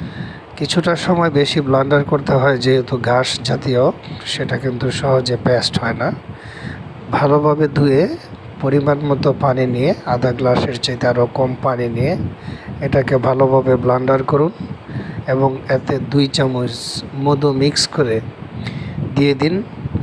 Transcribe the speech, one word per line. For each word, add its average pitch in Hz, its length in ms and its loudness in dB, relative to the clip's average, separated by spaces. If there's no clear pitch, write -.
কিছুটা 165 380 0
সময় 170 340 2
বেশি 143 320 2
ব্লেন্ডার 139 420 2
করতে 143 300 0
হয়, 135 240 4
যেহেতু 127 400 2
ঘাস 123 460 0
জাতীয়, 135 480 0
সেটা 127 320 -4
কিন্তু 123 340 -2
সহজে 131 520 0
পেস্ট 123 360 2
হয় 117 140 -2
না। 120 180 -2
ভালোভাবে 147 560 4
ধুয়ে 143 400 4
পরিমাণ 143 380 2
মতো 143 420 2
পানি 131 260 2
নিয়ে, 123 260 2
আধা 123 260 0
গ্লাসের 123 500 0
চাইতে 127 260 -2
আরও 120 260 4
কম 127 280 0
পানি 123 260 0
নিয়ে 127 300 0
এটাকে 135 360 2
ভালোভাবে 131 580 2
ব্লেন্ডার 127 480 2
করুন 147 280 2
এবং 135 300 2
এতে 135 300 0
দুই 135 280 2
চামচ 127 760 -2
মধু 143 360 2
মিক্স 139 340 0
করে 113 340 0
দিয়ে 139 180 4
দিন 160 300 0